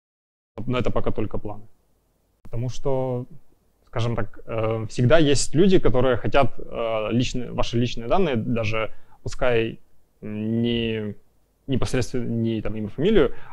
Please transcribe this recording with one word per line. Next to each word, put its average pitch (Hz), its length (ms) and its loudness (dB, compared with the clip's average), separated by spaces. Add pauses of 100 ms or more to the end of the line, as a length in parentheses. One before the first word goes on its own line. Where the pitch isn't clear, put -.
(680)
Но 127 120 -2
это 117 120 2
пока - 200 2
только 107 280 -2
планы. 101 240 -6 (800)
Потому 120 260 -6
что, 131 560 -2 (640)
скажем 120 280 -4
так, 107 320 -2
э, 113 420 -4
всегда 123 300 4
есть 143 360 4
люди, 185 240 6
которые 127 380 4
хотят, 120 420 2
э, 113 540 -4
личные, 120 400 -2
ваши 117 260 -2
личные 117 300 -4
данные, 160 280 2
даже 110 540 -2 (320)
пускай 117 560 0 (420)
не 110 960 -4 (520)
непосредственно 127 640 -2
не 113 320 -2
там 104 160 -4
имя, 107 120 -6
фамилию, 160 440 2 (200)